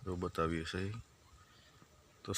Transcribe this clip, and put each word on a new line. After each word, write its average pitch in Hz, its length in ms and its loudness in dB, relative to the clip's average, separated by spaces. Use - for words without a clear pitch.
જો 92 120 0
બતાવીએ 82 520 2
છીએ. 98 240 0
તો - 160 -6